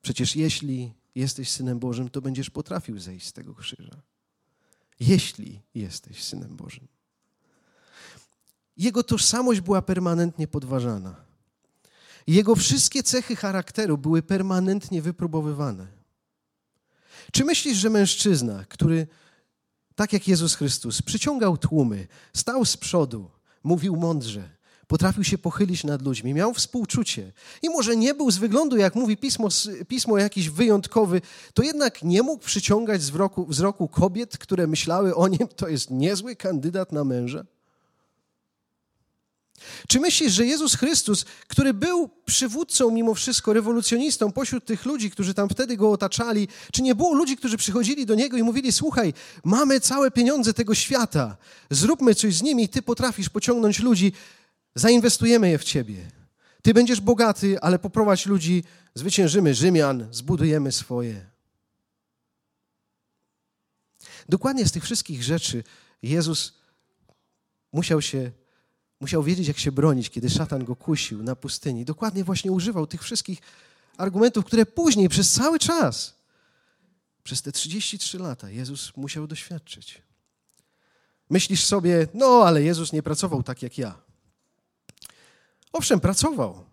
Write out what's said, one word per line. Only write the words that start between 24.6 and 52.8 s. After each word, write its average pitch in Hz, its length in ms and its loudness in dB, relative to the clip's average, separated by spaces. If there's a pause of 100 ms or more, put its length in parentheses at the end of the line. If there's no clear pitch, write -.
potrafił 190 380 0
się - 140 0
pochylić 185 460 -2
nad 147 180 -4
ludźmi, 127 320 -4
miał 208 200 0
współczucie 196 800 -4 (300)
i 320 60 -2
może 233 280 0
nie 247 180 4
był 285 160 0
z 185 80 2
wyglądu, 247 380 2
jak 190 180 4
mówi 214 220 0
Pismo, 233 320 -2 (400)
Pismo, 233 300 0
jakiś 196 320 0
wyjątkowy, 202 680 2 (340)
to - 80 4
jednak 294 400 0
nie 175 200 4
mógł 277 220 -2
przyciągać 208 560 0
wzroku, 170 460 -2
wzroku 170 420 -2
kobiet, 190 500 0
które 180 280 -2
myślały 165 480 0
o 175 140 4
nim, 196 280 0
„To 185 120 -6
jest 143 220 -4
niezły 190 460 -2
kandydat 180 560 -4
na 147 120 -2
męża”? 123 400 -4 (2500)
Czy 254 120 2
myślisz, 311 320 2
że 220 140 2
Jezus 294 280 0
Chrystus, 254 500 0 (240)
który 269 260 2
był 330 340 0 (160)
przywódcą 254 640 0
mimo 226 240 0
wszystko, - 380 -2
rewolucjonistą 233 800 0
pośród 262 320 -4
tych - 200 -6
ludzi, 240 260 -4
którzy 190 240 -4
tam 202 140 0
wtedy 247 280 -2
go 214 140 4
otaczali, 208 580 0 (240)
czy 254 100 -2
nie 262 120 4
było 311 200 2
ludzi, 277 220 2
którzy 226 200 -4
przychodzili 240 500 0
do 214 80 2
niego 254 220 0
i 233 60 2
mówili: 240 300 0
„Słuchaj, 240 420 0 (300)
mamy 262 360 4
całe 269 300 2
pieniądze 240 440 2
tego 220 200 0
świata, 160 600 0 (340)
zróbmy 220 440 4
coś 208 200 2
z 160 80 0
nimi, 247 260 2
ty - 140 -4